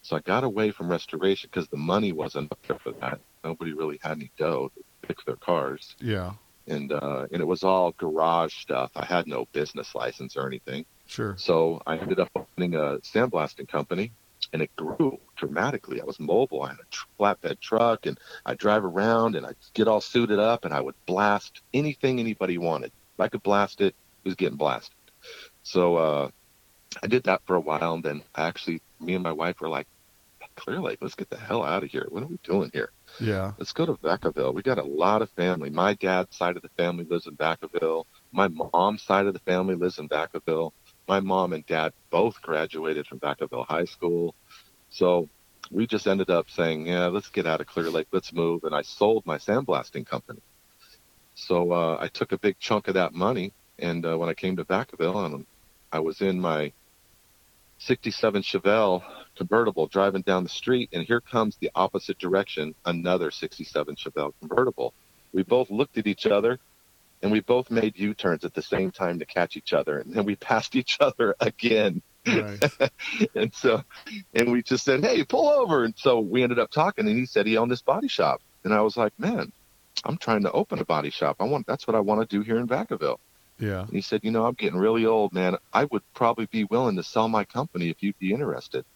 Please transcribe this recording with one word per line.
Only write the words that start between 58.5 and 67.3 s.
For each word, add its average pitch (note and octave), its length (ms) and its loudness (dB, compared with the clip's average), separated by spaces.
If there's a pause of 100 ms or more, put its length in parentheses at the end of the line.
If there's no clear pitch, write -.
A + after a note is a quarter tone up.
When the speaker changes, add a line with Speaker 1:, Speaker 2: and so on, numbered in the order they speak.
Speaker 1:
convertible G2 520 2
driving F#2+ 340 2
down F2+ 220 2
the E2+ 40 -6
street, B2 440 0
and E2+ 120 -2
here A#2 160 2
comes A2 360 0
the E2+ 180 -4
opposite - 440 0
direction, F2+ 560 -2 (120)
another F2 440 0
sixty-seven D2 640 -6
Chevelle D2 440 -4
convertible. D#2+ 540 0 (380)
We F#2+ 100 0
both B2 280 2
looked A2+ 280 -2
at G#2 80 -2
each G#2 200 -2
other, G#2+ 320 4 (640)
and G#2 100 2